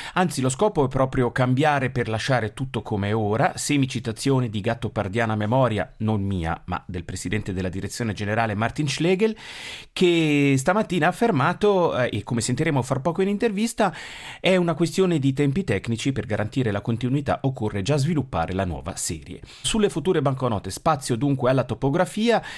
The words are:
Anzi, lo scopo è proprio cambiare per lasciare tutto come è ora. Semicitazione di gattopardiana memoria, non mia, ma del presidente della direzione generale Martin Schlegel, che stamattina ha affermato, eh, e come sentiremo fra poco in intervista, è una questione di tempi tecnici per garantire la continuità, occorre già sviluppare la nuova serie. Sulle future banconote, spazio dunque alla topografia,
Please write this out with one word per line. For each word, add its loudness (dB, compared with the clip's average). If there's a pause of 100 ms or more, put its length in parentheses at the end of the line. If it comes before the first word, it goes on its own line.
(140)
Anzi, 0
lo 2
scopo 2
è 0
proprio 0
cambiare 2
per -2
lasciare -2
tutto -4
come -2
è 0
ora. 2
Semicitazione 0
di -4
gattopardiana -2
memoria, 2
non 0
mia, -2
ma -6
del -8
presidente -6
della -2
direzione -6
generale -2
Martin -2
Schlegel, 2 (560)
che 4
stamattina 2
ha 4
affermato, 2
eh, 2
e -2
come -2
sentiremo 0
fra -2
poco -2
in 2
intervista, 0 (460)
è 4
una 2
questione 2
di 2
tempi 2
tecnici -2
per -4
garantire -2
la 0
continuità, 0
occorre -2
già 2
sviluppare 0
la 0
nuova -6
serie. -8 (200)
Sulle 2
future 0
banconote, -2
spazio 0
dunque 2
alla 2
topografia, 0 (180)